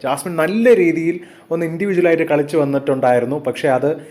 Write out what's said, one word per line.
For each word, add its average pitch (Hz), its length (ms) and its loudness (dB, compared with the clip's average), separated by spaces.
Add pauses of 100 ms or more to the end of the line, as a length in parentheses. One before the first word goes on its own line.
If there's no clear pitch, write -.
ജാസ്മിൻ 139 320 -4
നല്ല 214 400 2
രീതിയിൽ 170 440 0 (320)
ഒന്ന് 170 140 -2
ഇൻഡിവിജ്വലായിട്ട് 170 580 0
കളിച്ചു 147 340 0
വന്നിട്ടുണ്ടായിരുന്നു, 135 880 0
പക്ഷേ 127 200 -4
അത് 139 300 0 (140)